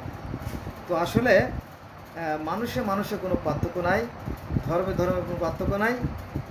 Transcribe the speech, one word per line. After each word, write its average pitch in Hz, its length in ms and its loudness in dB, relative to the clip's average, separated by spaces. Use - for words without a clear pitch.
তো 175 80 0
আসলে, 214 420 6
আহ, - 1040 -2
মানুষে 233 380 -2
মানুষে 202 400 0
কোনো 185 220 0
পার্থক্য 160 360 0
নাই, 190 260 2
ধর্মে 180 280 2
ধর্মে 180 280 2
কোনো 170 180 -4
পার্থক্য 180 360 0
নাই। 220 180 4